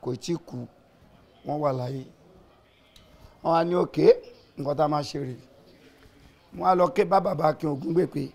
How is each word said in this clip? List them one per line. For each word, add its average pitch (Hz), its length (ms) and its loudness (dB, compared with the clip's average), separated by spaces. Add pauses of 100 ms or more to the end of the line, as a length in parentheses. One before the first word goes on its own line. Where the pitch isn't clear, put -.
Kò 127 160 -6
tí - 180 -6
kú, 123 320 -12 (800)
wọ́n 147 140 -6
wà 147 120 0
láyé. 131 340 -6 (1400)
Wọ́n 165 160 2
á 170 60 2
ní, 175 100 -2
"Okay, 180 380 4 (440)
nǹkan 143 200 -6
tá 151 80 2
a 151 40 0
máa 147 140 -2
ṣe 143 180 -10
rèé." 127 200 -10 (1160)
Wọ́n 180 140 0
á 185 40 6
lọ 180 200 4
ké 202 100 2
bá 190 160 4
bàbá 175 280 -2
Akin 156 220 -2
Ògúngbè 160 360 0
pé 135 280 -8